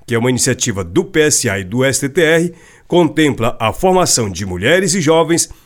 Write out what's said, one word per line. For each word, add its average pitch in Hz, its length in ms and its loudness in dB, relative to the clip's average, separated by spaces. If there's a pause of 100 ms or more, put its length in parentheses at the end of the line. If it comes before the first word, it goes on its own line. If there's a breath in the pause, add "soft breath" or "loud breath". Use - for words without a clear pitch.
que 113 100 -6
é 117 40 0
uma 123 120 0
iniciativa 117 520 -2
do 92 220 0
P - 160 -2
S 151 280 2
A 98 120 -2
e 95 40 -8
do 120 200 -2
S 135 160 0
T 139 80 -4
T 139 120 -2
R, 165 340 2 (340 loud breath)
contempla 151 720 2
a 110 120 0
formação 175 560 0
de 90 160 -8
mulheres 135 500 0
e 202 60 -2
jovens 160 480 2 (180 soft breath)